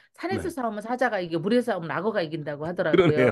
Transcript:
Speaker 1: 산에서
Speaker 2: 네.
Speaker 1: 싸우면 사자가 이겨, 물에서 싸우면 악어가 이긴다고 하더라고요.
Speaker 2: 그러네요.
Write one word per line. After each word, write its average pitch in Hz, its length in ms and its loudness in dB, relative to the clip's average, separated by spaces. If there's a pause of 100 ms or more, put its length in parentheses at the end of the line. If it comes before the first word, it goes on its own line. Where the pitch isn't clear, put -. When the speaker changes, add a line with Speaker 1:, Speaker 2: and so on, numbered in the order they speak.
(160)
Speaker 1:
산에서 381 340 -4
Speaker 2:
네. - 60 -10
Speaker 1:
싸우면 220 280 -6
사자가 233 380 0
이겨, 165 180 -2
물에서 233 340 2
싸우면 165 180 -4
악어가 196 300 -2
이긴다고 151 460 -6
하더라고요. 175 400 4
Speaker 2:
그러네요. 143 240 4